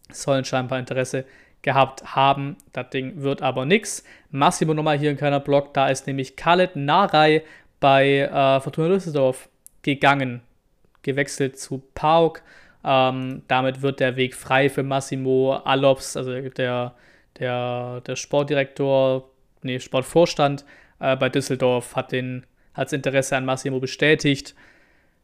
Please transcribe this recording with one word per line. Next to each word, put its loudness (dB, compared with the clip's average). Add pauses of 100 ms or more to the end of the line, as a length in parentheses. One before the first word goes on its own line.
(120)
sollen -2
scheinbar -4
Interesse -6 (380)
gehabt 0
haben. 2 (160)
Das -10
Ding -6
wird -4
aber -2
nix. -2 (260)
Massimo 0
nochmal 0
hier 0
ein -2
kleiner 0
Block. 0
Da 2
ist -2
nämlich -8
Khaled 2
Narei 4 (380)
bei, 6
äh, 2
Fortuna -2
Düsseldorf 0 (320)
gegangen. 2 (600)
Gewechselt -4
zu -10 (140)
paok. 2 (420)
Ähm, 0
damit -2
wird -2
der 0
Weg -2
frei 0
für -2
Massimo 0
Allops, 0
also -6
der, -4 (460)
der, -6
der -8
Sportdirektor, 0 (320)
nee, -6
Sportvorstand, 0 (340)
äh, 0
bei 0
Düsseldorf -2
hat -6
den, -6 (280)
hat's -6
Interesse -2
an -4
Massimo -4
bestätigt. 0 (720)